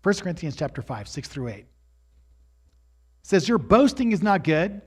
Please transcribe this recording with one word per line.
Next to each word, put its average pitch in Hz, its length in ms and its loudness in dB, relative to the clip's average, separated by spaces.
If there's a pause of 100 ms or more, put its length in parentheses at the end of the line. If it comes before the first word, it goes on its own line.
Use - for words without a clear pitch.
First 196 220 0
Corinthians 160 320 -6
chapter 139 260 -6
five, 117 260 -10
six - 200 -12
through 123 220 -8
eight. 107 160 -14
It - 20 -20 (1500)
says, - 280 0
"Your 233 80 4
boasting 233 560 4
is 175 100 0
not 196 220 2
good." 175 420 0